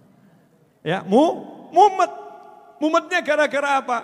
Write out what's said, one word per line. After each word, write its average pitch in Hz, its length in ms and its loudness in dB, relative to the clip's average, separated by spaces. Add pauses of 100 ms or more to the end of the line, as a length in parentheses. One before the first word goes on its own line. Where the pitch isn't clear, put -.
(800)
Ya, 170 240 -4
mu-, - 640 0
mumet. 381 400 4 (720)
Mumetnya 320 400 0
gara-gara 285 560 0
apa? 247 260 -4